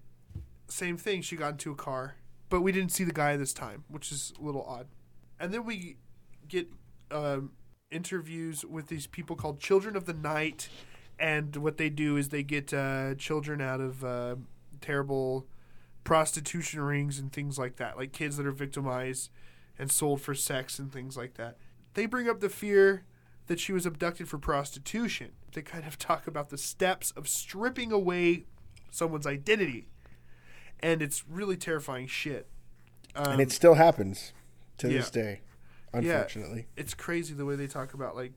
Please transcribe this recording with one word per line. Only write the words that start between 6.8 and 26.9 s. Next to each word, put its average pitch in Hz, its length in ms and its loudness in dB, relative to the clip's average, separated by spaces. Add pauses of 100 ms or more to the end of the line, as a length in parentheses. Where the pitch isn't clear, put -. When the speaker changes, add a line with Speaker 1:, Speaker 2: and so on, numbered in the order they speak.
Speaker 1:
um, 143 420 -2 (380)
interviews 165 720 -6
with 156 260 -8
these 151 180 -6
people 170 300 -8
called 151 220 -4
Children 196 380 4
of 180 80 -2
the 170 80 -4
Night, 156 560 -2 (500)
and 151 380 2
what 151 220 0
they 156 100 4
do 147 300 2
is 139 100 2
they 143 140 0
get, 143 320 -2
uh, 135 400 2
children 147 480 -2
out 131 180 0
of, 131 240 -4
uh, 123 320 -2 (460)
terrible 135 640 0 (580)
prostitution 156 800 2
rings 143 360 0
and 135 140 -6
things 143 260 -4
like 131 180 -4
that, 117 200 -6
like, 135 160 -6
kids 143 240 -4
that 143 80 -2
are 139 80 2
victimized 135 800 -4 (480)
and 135 120 -4
sold 143 300 4
for 143 140 -4
sex 131 440 -2
and 135 140 -8
things 131 240 -10
like 127 180 -10
that. 117 220 -10 (380)
They 208 100 0
bring 240 240 0
up 233 120 0
the 196 100 2
fear 196 540 8 (420)
that 170 120 0
she - 140 -2
was 180 140 2
abducted 170 420 -2
for 156 80 -6
prostitution. 143 960 -2 (220)
They 156 80 -6
kind 156 240 -10
of 151 120 -10
talk - 280 2
about 147 240 -4
the 139 80 -8
steps - 540 0